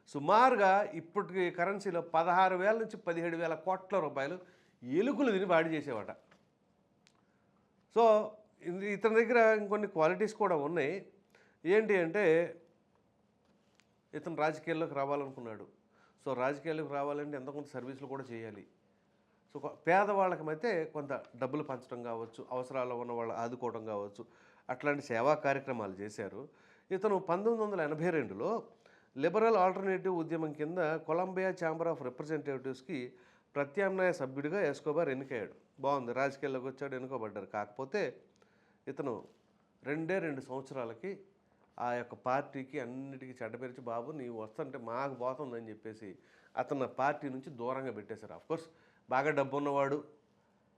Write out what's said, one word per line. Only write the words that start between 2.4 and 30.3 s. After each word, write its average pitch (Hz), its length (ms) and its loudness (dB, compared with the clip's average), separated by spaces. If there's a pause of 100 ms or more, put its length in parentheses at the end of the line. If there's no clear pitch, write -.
వేల 208 220 4
నుంచి 220 180 -4
పదిహేడు 165 400 -2
వేల 165 180 0
కోట్ల 185 440 -2
రూపాయలు 143 400 -2 (440)
ఎలుకలు 220 500 2
తిని 190 140 2
పాడు 170 220 6
చేసేవాట. 131 420 -4 (1900)
So, 214 260 8 (380)
ఇది, 190 300 -4
ఇతని 220 320 4
దగ్గర 220 360 6
ఇంకొన్ని 208 280 0
క్వాలిటీస్ 185 460 2
కూడా 185 220 2
ఉన్నాయి. 156 500 0 (580)
ఏంటి 208 320 4
అంటే, 170 600 4 (1600)
ఇతను 151 220 -8
రాజకీయాల్లోకి 156 580 0
రావాలనుకున్నాడు. 135 720 -4 (600)
So, 135 100 -2
రాజకీయాల్లోకి 151 580 -2
రావాలంటే 143 420 -4
ఎంతో 135 160 -8
కొంత 143 140 -10
సర్వీసులు 131 400 -10
కూడా 135 160 -8
చేయాలి. 113 440 -12 (880)
So, 147 60 -8
కొ-, 139 160 -8 (100)
పేదవాళ్ళకి 190 560 4
మధ్య 160 420 -2
కొంత 139 400 -6 (120)
డబ్బులు 131 260 -2
పంచడం 123 400 -8
కావచ్చు, 117 480 -8
అవసరాల్లో 127 480 -4
ఉన్న 120 140 -6
వాళ్ళు 117 220 -2
ఆదుకోవడం 117 520 -4
కావచ్చు, 101 400 -6 (440)
అట్లాంటి 143 320 0
సేవా 123 320 4
కార్యక్రమాలు 135 580 -2
చేశారు. 101 560 -10 (420)
ఇతను 190 280 2
పంతొమ్మిది 208 480 2
వందల 196 140 -2
ఎనభై 156 300 0
రెండులో 143 520 -2 (540)
లిబరల్ 208 400 4
ఆల్టర్నేటివ్ 185 600 2
ఉద్యమం 160 360 -2